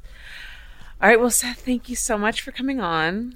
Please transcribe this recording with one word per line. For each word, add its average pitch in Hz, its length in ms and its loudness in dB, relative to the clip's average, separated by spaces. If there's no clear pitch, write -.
All 196 60 8
right, 226 100 10
well, 240 120 4
Seth, 247 320 0
thank 247 260 -2
you 247 80 -4
so - 200 0
much 214 260 0
for 269 100 -12
coming 269 280 -2
on. 180 560 0